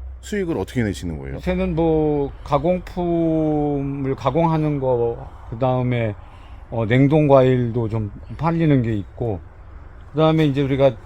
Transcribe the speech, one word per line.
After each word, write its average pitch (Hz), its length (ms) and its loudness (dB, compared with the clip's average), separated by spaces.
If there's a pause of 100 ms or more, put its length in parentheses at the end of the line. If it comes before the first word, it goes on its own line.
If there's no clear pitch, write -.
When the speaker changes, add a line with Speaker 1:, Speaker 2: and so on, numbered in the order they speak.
(200)
Speaker 1:
수익을 180 380 -4
어떻게 113 260 -2
내시는 87 340 -4
거예요? 67 180 -10
Speaker 2:
요새는 180 380 -2
뭐 151 560 0 (140)
가공품을 151 1700 0
가공하는 151 640 0
거, 123 500 0 (220)
그다음에, 123 640 0 (560)
어, 113 160 -2
냉동 139 400 4
과일도 123 640 4
좀 107 240 -4 (260)
팔리는 156 440 2
게 110 120 0
있고, 101 460 -6 (720)
그다음에 160 340 4
이제 139 160 2
우리가 135 440 2